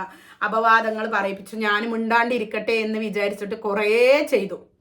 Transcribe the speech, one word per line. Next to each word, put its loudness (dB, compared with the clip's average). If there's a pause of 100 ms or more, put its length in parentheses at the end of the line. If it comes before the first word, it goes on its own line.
(460)
അപവാദങ്ങൾ 2 (120)
പറയിപ്പിച്ചു. -6 (120)
ഞാൻ 0 (100)
മിണ്ടാണ്ടിരിക്കട്ടെ 0 (100)
എന്ന് -4
വിചാരിച്ചിട്ട് -4 (100)
കുറേ 0 (440)
ചെയ്തു -2 (220)